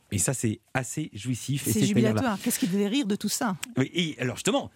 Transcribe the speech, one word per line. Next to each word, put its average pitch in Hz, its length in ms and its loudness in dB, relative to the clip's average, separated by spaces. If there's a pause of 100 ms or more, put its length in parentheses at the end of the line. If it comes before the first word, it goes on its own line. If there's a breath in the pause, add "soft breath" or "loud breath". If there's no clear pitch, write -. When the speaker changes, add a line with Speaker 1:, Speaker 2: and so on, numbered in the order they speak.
(120)
Speaker 1:
Et 190 60 0
ça, - 160 2
c'est 110 240 0 (160)
assez 143 380 -4
jouissif. 127 560 -4
Et 113 40 2
Speaker 2:
C'est 214 80 2
Speaker 1:
c'est 196 60 6
Speaker 2:
jubilatoire. 214 300 4
Speaker 1:
d'ailleurs 226 200 2
là. 190 60 -10
Speaker 2:
Qu'est-ce - 160 0
qu'il 185 140 0
devait 202 160 2
rire 247 180 0
de 202 80 0
tout 208 140 -4
ça ? 208 280 -2 (200)
Speaker 1:
Oui, 135 180 2
et 165 240 -2
alors 123 160 -2
justement, 220 420 0